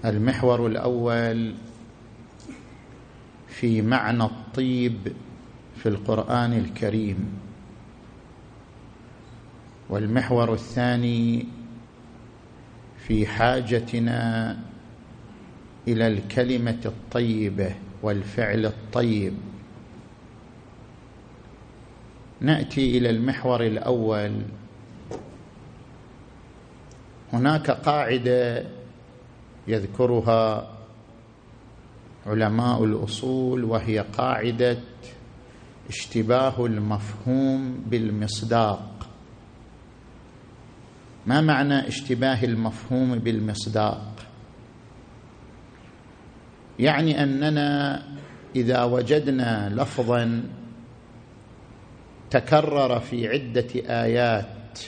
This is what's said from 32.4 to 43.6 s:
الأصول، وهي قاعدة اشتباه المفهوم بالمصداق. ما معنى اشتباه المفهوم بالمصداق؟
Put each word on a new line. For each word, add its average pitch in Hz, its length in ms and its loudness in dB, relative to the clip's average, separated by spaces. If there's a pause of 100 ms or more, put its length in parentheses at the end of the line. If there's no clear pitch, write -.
الأصول، 127 800 0
وهي 110 340 0
قاعدة 120 800 2 (1120)
اشتباه 120 760 2
المفهوم 120 1200 0
بالمصداق. 107 1200 0 (2250)
ما 131 140 4
معنى 143 480 4
اشتباه 131 560 0
المفهوم 120 760 0
بالمصداق؟ 107 920 -2 (2750)